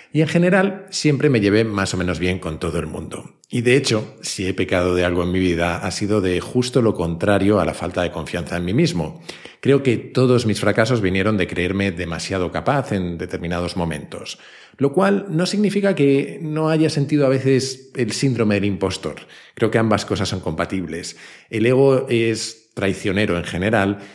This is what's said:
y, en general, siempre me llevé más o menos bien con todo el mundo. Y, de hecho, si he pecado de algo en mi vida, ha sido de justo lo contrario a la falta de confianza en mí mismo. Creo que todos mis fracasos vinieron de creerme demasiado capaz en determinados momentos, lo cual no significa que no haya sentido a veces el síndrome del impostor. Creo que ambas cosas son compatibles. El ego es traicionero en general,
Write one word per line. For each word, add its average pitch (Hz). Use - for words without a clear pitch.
y, 151
en 156
general, 185
siempre 147
me 120
llevé 101
más 101
o -
menos 82
bien 90
con 76
todo 82
el 78
mundo. -
Y, 123
de 123
hecho, 110
si -
he 92
pecado 90
de 90
algo 87
en 90
mi 92
vida, 85
ha 90
sido 104
de 92
justo 123
lo 110
contrario 98
a 85
la 78
falta 85
de 85
confianza 85
en 87
mí 90
mismo. 85
Creo 139
que 120
todos 123
mis 104
fracasos 113
vinieron 95
de 95
creerme 95
demasiado 85
capaz 127
en 87
determinados 87
momentos, 82
lo 139
cual 196
no 160
significa 196
que 143
no 156
haya 156
sentido 143
a 131
veces 131
el 117
síndrome 113
del 98
impostor. 92
Creo 113
que -
ambas 110
cosas 95
son 95
compatibles. 85
El 107
ego 131
es 113
traicionero 98
en 85
general, 101